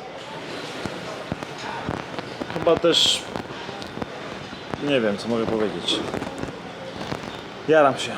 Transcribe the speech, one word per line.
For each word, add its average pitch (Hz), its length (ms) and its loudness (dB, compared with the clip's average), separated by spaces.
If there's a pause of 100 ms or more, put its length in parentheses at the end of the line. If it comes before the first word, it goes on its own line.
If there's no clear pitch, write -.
(2500)
Chyba 165 220 4
też - 460 4 (1600)
nie 143 180 4
wiem, 101 180 4
co 107 100 -4
mogę 113 180 2
powiedzieć. 92 500 2 (1700)
Jaram 143 300 10
się. 117 200 -2